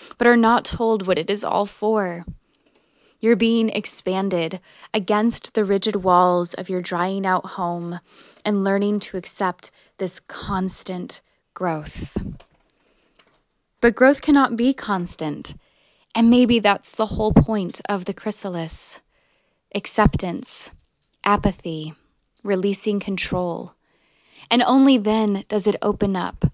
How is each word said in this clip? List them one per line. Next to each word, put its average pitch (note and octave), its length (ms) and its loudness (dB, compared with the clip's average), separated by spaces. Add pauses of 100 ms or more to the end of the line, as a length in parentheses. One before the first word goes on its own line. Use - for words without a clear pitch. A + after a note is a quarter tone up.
(180)
but A#3+ 100 4
are A#3+ 100 8
not A#3 280 4
told A3+ 420 -2
what F#3 100 0
it E3 120 -4
is G3+ 140 -2
all - 220 0
for. G3 600 -4 (960)
You're A3+ 140 6
being A3+ 320 2
expanded F#3 880 -2 (340)
against G#3+ 600 0
the G#3+ 80 2
rigid G3 320 0
walls F3+ 580 4
of F3+ 160 -10
your F#3 120 -4
drying F#3+ 440 -4
out F#3 260 -2
home F3 500 -6 (420)
and G3+ 220 0
learning G3+ 340 0
to - 160 -8
accept - 560 -4 (240)
this F#3 240 -4
constant F#3 1000 -8 (320)
growth. D#3+ 640 -8 (1600)
But A#3+ 160 4
growth C4+ 260 4
cannot C4+ 360 4
be B3 160 2
constant, F3 840 -6 (580)
and A3+ 160 4
maybe A#3+ 300 6
that's G3+ 320 0
the A3 140 -2
whole G#3+ 260 -2
point G#3 560 2
of G3 160 -4
the G3 100 -6
chrysalis. F3+ 840 -4 (760)
Acceptance, - 1000 -2 (500)
apathy, E3+ 680 -2 (500)
releasing G3+ 560 0
control. F3+ 760 -6 (760)
And A#3+ 100 4
only C4+ 360 6
then G#3+ 500 0
does G#3 180 -2
it G#3 160 2
open G3+ 360 -2
up. F3+ 360 -4